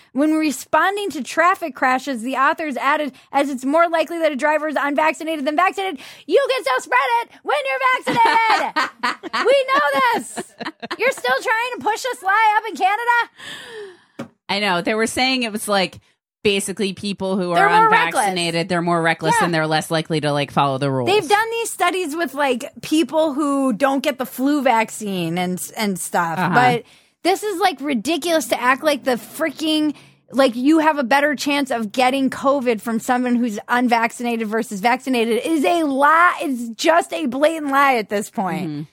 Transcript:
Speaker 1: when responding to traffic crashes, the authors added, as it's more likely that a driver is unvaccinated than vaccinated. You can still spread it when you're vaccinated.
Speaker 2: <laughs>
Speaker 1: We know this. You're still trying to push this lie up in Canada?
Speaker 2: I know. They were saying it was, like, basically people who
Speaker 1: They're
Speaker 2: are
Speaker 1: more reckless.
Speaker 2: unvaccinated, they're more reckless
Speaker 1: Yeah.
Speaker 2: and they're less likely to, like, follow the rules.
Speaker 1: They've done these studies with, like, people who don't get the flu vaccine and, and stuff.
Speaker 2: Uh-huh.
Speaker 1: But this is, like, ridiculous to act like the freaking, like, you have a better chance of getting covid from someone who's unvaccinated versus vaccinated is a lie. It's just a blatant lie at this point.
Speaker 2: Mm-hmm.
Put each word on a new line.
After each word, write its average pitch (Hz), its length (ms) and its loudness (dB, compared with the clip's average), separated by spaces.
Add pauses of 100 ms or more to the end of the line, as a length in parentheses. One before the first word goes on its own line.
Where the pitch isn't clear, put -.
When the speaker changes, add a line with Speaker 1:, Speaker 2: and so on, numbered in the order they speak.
(120)
Speaker 1:
when 311 220 2
responding 339 760 0
to 277 120 -8
traffic 339 520 0
crashes, 254 480 -2
the 226 120 -4
authors 302 400 0
added, 277 380 -2 (180)
as 277 180 0
it's 254 140 -6
more 320 240 4
likely 330 320 -2
that 311 140 2
a - 20 -4
driver 302 320 0
is 294 100 -6
unvaccinated 302 680 0
than 302 100 -2
vaccinated. 381 440 0 (280)
You 508 240 4
can 508 120 0
still 262 180 0
spread 466 180 0 (240)
it - 60 -14 (140)
when 494 220 0
you're 523 500 0
vaccinated. 453 760 2 (400)
Speaker 2:
<laughs> 247 140 -2
Speaker 1:
We 523 280 4
know 554 280 2 (140)
this. - 380 -10 (440)
You're 508 140 2
still 508 300 -2
trying 466 360 -2
to 247 60 -10
push 415 200 -2
this 494 200 -6
lie 427 340 2
up 427 100 -2
in 381 80 -8
Canada? 427 1600 -4 (180)
Speaker 2:
I 196 100 -2
know. 190 220 0
They 220 140 -2
were 220 120 0
saying 254 360 0
it 220 80 -4
was, 214 160 -8
like, 196 320 0 (440)
basically 196 500 0
people 190 440 -4
who 175 160 -2
Speaker 1:
They're 381 160 6
Speaker 2:
are 440 120 6
Speaker 1:
more 440 100 6
reckless. 440 300 2
Speaker 2:
unvaccinated, 170 480 -2
they're 175 120 0
more 170 200 0
reckless 165 380 2
Speaker 1:
Yeah. 170 60 2
Speaker 2:
and 175 80 0
they're 156 140 0
less 156 240 -2
likely 160 300 -2
to, 147 120 0
like, 143 180 -2
follow 139 260 2
the 139 140 0
rules. 131 180 0
Speaker 1:
They've 392 200 2
done 427 220 2
these 466 200 -4
studies 359 440 -2
with, 339 180 -4
like, 262 480 -4
people 311 520 0
who 277 400 0
don't 269 280 0
get 285 160 -2
the 247 80 -6
flu 277 380 0
vaccine 208 720 0
and, 180 240 -4 (160)
and 202 220 -2
stuff. 170 400 -2
Speaker 2:
Uh-huh. 180 160 0
Speaker 1:
But 240 280 4 (400)
this 370 200 2
is, 403 160 -4
like, 370 220 0
ridiculous 294 680 -2
to 269 140 -2
act 262 220 0
like 302 200 0
the 262 120 0
freaking, 311 800 -2 (380)
like, 254 240 2
you 285 240 4
have 302 180 2
a 285 60 -2
better 285 320 2
chance 285 360 -2
of 226 200 -4
getting 262 380 2
covid 247 520 0
from 226 180 -4
someone 247 360 0
who's 233 320 -2
unvaccinated 233 800 0
versus 220 320 -4
vaccinated 233 640 0
is 320 180 2
a 349 200 2
lie. 302 580 4
It's 247 280 -4
just 320 440 2
a 330 140 -4
blatant 294 440 0
lie 277 260 4
at 208 120 -4
this 202 200 -4
point. 185 400 -4
Speaker 2:
Mm-hmm. 147 120 -6 (120)